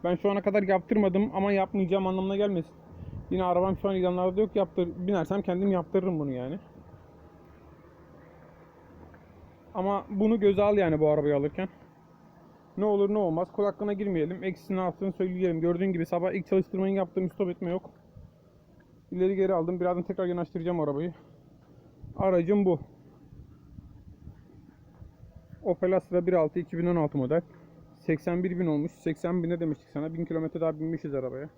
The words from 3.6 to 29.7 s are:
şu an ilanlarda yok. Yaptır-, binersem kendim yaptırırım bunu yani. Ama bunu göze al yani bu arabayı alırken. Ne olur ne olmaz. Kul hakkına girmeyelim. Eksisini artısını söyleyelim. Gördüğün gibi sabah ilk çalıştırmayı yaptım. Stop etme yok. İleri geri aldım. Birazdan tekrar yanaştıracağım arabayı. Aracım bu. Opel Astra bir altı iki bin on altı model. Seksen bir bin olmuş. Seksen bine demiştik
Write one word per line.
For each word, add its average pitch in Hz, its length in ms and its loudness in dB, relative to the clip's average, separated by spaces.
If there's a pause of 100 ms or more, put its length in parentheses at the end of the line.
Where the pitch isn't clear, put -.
şu 196 120 -2
an 196 60 0
ilanlarda 185 460 2
yok. 214 140 0
Yaptır-, 180 520 -2
binersem 190 340 0
kendim 196 300 0
yaptırırım 180 480 0
bunu 143 120 -2
yani. 131 280 -6 (3250)
Ama 196 360 -2
bunu 214 300 2
göze 202 240 4
al 208 140 4
yani 160 220 2
bu 151 100 6
arabayı 147 260 2
alırken. 147 340 -2 (1080)
Ne 196 80 0
olur 202 280 2
ne 214 40 2
olmaz. 175 340 0
Kul 208 120 -2
hakkına 202 300 -2
girmeyelim. 180 500 -2
Eksisini 190 380 -4
artısını 185 300 -2
söyleyelim. 180 500 -2
Gördüğün 175 320 2
gibi 165 120 0
sabah 175 260 -2
ilk 190 160 -4
çalıştırmayı 190 460 0
yaptım. 185 380 -2
Stop 185 180 -2
etme 175 200 -6
yok. 185 200 -4 (1200)
İleri 185 240 2
geri 190 180 2
aldım. 175 260 0
Birazdan 175 240 0
tekrar 185 220 -4
yanaştıracağım 175 540 -2
arabayı. 151 340 -2 (1000)
Aracım 190 500 4
bu. 175 140 4 (2750)
Opel 185 340 0
Astra 175 300 0
bir 180 60 2
altı 165 260 2
iki 170 180 -6
bin 170 80 0
on 175 100 2
altı 151 220 0
model. 139 240 2 (580)
Seksen 175 440 -2
bir 180 160 -2
bin 180 60 0
olmuş. 156 260 0
Seksen 170 520 -4
bine 170 160 -2
demiştik 160 340 -4